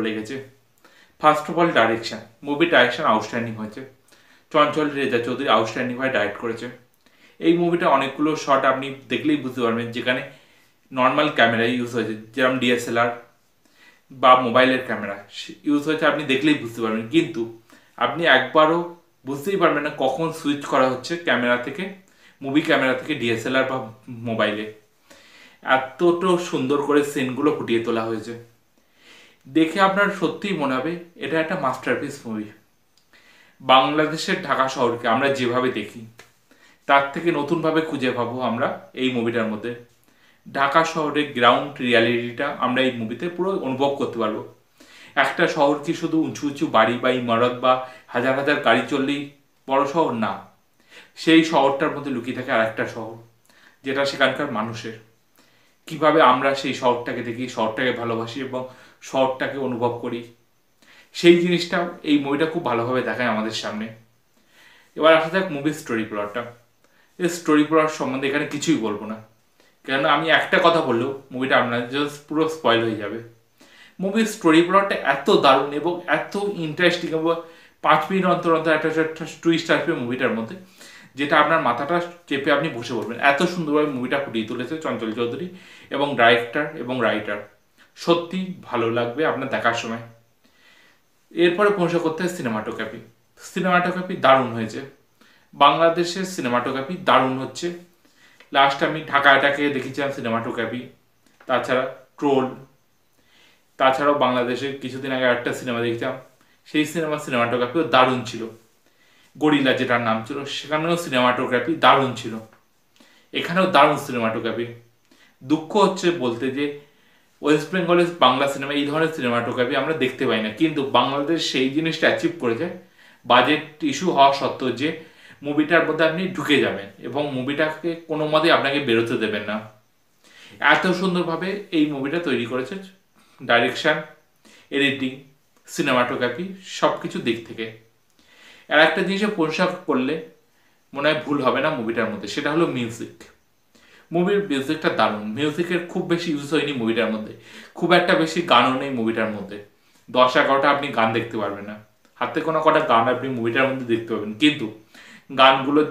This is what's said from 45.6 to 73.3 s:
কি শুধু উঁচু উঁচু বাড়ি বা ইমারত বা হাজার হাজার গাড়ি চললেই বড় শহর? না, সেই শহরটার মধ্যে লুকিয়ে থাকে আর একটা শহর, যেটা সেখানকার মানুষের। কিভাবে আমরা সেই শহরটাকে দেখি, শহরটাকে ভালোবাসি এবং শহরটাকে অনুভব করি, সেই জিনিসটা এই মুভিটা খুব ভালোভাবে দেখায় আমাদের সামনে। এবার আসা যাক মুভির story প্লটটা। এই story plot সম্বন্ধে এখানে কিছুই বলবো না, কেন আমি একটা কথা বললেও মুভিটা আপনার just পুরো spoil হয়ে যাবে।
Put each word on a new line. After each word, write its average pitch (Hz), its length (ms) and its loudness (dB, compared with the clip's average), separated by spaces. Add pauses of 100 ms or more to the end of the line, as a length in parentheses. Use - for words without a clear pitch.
কি 165 160 -2
শুধু 160 160 -2 (100)
উঁচু 120 220 -8
উঁচু 143 160 -4 (100)
বাড়ি 113 280 4
বা 127 60 2 (120)
ইমারত 120 420 2
বা 127 100 4 (400)
হাজার 131 260 0
হাজার 143 180 0 (100)
গাড়ি 120 240 4
চললেই 143 300 -2 (480)
বড় 135 140 2 (100)
শহর? 160 180 0 (140)
না, 95 80 -4 (920)
সেই 165 180 8 (100)
শহরটার 139 440 2
মধ্যে 139 200 -8
লুকিয়ে 120 220 -6
থাকে 127 180 -6
আর 110 140 4
একটা - 140 -6 (100)
শহর, 113 220 -10 (680)
যেটা 135 160 -2 (100)
সেখানকার 135 460 0
মানুষের। 113 380 -6 (920)
কিভাবে 156 320 4 (120)
আমরা 135 180 2 (120)
সেই 131 200 -4
শহরটাকে 123 460 0
দেখি, 120 160 -6 (120)
শহরটাকে 120 360 0 (100)
ভালোবাসি 117 460 -4
এবং 127 140 -6 (480)
শহরটাকে 135 480 -2 (100)
অনুভব 120 260 -2 (100)
করি, 120 180 -8 (1000)
সেই 175 240 10
জিনিসটা 180 340 0 (340)
এই 147 120 6
মুভিটা 147 300 0
খুব 175 160 -4
ভালোভাবে 120 400 0
দেখায় 117 240 -2
আমাদের 110 300 -4
সামনে। 107 240 -8 (1080)
এবার 156 200 6
আসা 160 160 0
যাক 190 120 0 (100)
মুভির 147 260 -2
story 113 280 -4
প্লটটা। 104 320 -6 (800)
এই 175 180 0
story 151 320 4
plot 156 200 4 (100)
সম্বন্ধে 135 300 -4
এখানে 147 240 -2
কিছুই 143 320 0
বলবো 107 260 -4
না, 110 60 -10 (720)
কেন 135 160 0 (120)
আমি 160 120 -2 (120)
একটা - 260 0
কথা 165 240 6
বললেও 123 220 0 (220)
মুভিটা 131 280 0
আপনার 120 200 -2 (120)
just 143 240 -4 (100)
পুরো 156 160 0 (120)
spoil 117 300 2
হয়ে 107 180 -4
যাবে। 107 160 -8 (840)